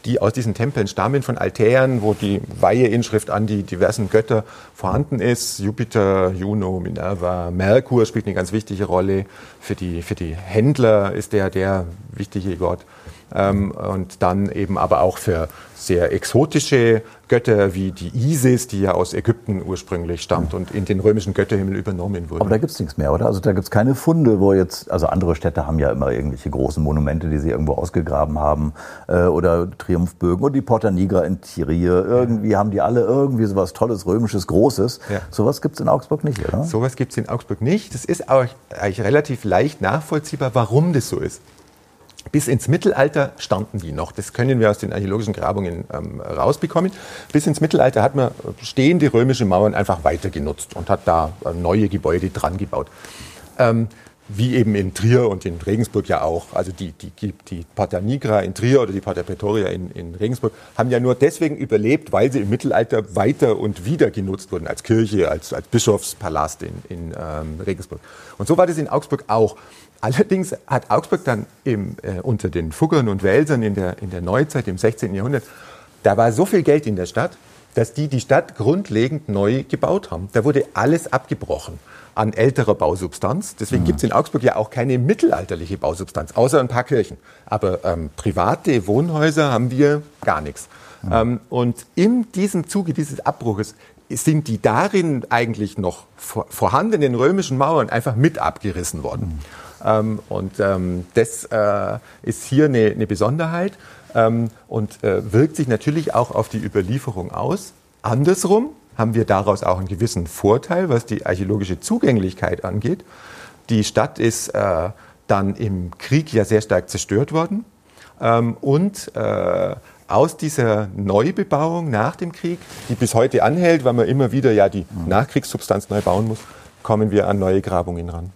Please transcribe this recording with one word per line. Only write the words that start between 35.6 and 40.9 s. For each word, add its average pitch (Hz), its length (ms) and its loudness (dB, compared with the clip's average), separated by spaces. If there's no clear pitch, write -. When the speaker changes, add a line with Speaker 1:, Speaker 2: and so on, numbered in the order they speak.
Speaker 2:
gibt's - 200 -6
in - 100 -2
Augsburg 151 340 -2
nicht, 143 240 -4
oder? 147 160 -2
Speaker 1:
Sowas 131 320 -2
gibt's - 220 -4
in 110 100 -6
Augsburg - 320 -6
nicht. 170 320 -2
Das - 140 -10
ist - 240 -4
auch 131 160 6
eigentlich 101 220 -2
relativ 135 420 2
leicht 107 380 2
nachvollziehbar, 139 720 -2
warum 131 400 2